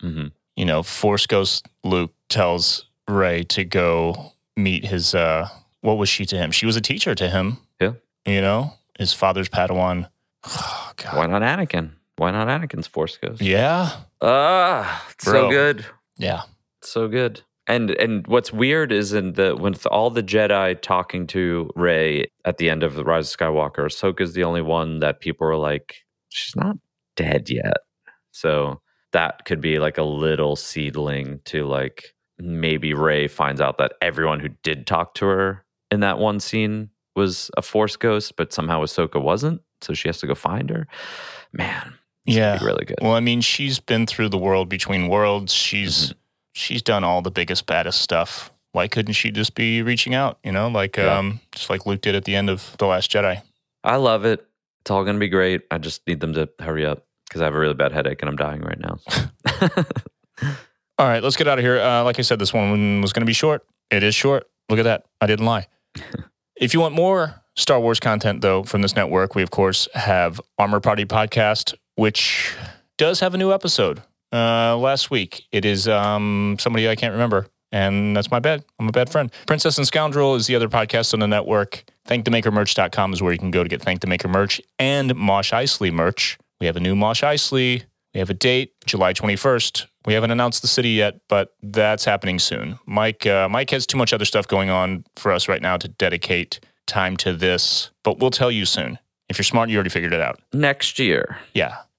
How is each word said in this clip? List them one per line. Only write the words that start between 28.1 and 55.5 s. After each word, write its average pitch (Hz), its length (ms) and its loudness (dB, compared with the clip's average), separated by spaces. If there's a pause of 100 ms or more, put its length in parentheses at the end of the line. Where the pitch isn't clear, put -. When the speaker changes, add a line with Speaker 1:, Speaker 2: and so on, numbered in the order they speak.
Speaker 1:
So 73 480 -2 (320)
that - 320 0
could 80 160 -4
be, 76 180 0
like, 76 200 0
a 78 40 0
little 76 540 0
seedling 71 880 -6
to, 76 200 -4
like, 67 480 -6 (240)
maybe 80 560 -4
Rey 73 340 2
finds 71 320 -2
out 69 180 -2
that 67 140 0 (100)
everyone 78 380 -2
who 73 80 -6 (140)
did 73 240 -4
talk 85 280 -2
to 101 120 -2
her 95 380 0 (260)
in 104 100 0
that 98 180 0
one 104 220 0
scene 107 500 -4 (240)
was 95 420 -2
a - 60 0
Force 107 340 0
ghost, 107 400 0
but 80 160 -4
somehow 80 300 -2
Ahsoka 76 400 -2
wasn't. 120 400 0 (200)
So - 120 -6
she - 140 -4
has 82 120 -4
to - 80 -8
go 67 80 0
find - 340 -4
her. - 160 -4 (640)
Man, - 420 -8 (300)
it's 113 120 2
gonna 107 160 4
Speaker 2:
Yeah. 98 80 0
Speaker 1:
be - 60 -4
really 50 180 0
good. - 180 -8
Speaker 2:
Well, 113 120 4
I 113 60 4
mean, 120 200 2
she's 135 400 -2
been 113 260 0
through 110 220 -2
the 98 100 0
world 95 300 2
between 92 400 -2
worlds. 101 440 2
She's, - 580 0
Speaker 1:
Mm-hmm. - 80 -16 (340)
Speaker 2:
she's - 300 -6
done 104 200 0
all 90 180 2
the 90 120 -6
biggest, 90 340 -2
baddest 82 340 0
stuff. - 520 -2 (180)
Why 92 160 0
couldn't 107 280 -2
she 113 180 -2
just 107 240 -4
be 113 260 0
reaching 123 320 -2
out, 135 300 0
you 104 80 -4
know, 104 160 0
like, 98 280 -2
Speaker 1:
Yeah. 98 220 2
Speaker 2:
um, 101 220 -4 (100)
just - 180 -10
like 95 160 -2
Luke 98 160 -2
did 101 140 0
at 98 120 -2
the 98 100 0
end 98 120 0
of - 300 -6
The 101 80 2
Last 92 240 2
Jedi? 101 320 0 (400)
Speaker 1:
I 120 140 2
love 113 280 2
it. 110 220 0 (360)
It's - 100 -8
all 98 120 2
gonna 104 140 0
be 101 100 0
great. 92 340 2 (100)